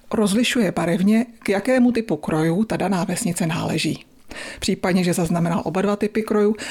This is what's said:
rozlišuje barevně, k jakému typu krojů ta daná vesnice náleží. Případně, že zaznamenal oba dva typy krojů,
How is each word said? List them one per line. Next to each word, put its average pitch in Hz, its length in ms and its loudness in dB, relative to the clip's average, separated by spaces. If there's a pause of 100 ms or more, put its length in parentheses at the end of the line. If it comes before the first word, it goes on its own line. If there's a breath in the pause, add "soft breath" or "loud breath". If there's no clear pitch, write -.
(120)
rozlišuje 220 600 2
barevně, 180 540 2 (140)
k - 100 -4
jakému 247 420 2
typu 226 240 -2
krojů 165 480 0
ta 180 140 -2
daná 180 260 0
vesnice 175 440 -2
náleží. 160 580 -4 (540 loud breath)
Případně, 185 440 0
že 175 100 2
zaznamenal 170 520 0
oba 180 160 -2
dva 202 140 2
typy 214 280 -2
krojů, 214 320 2 (160 loud breath)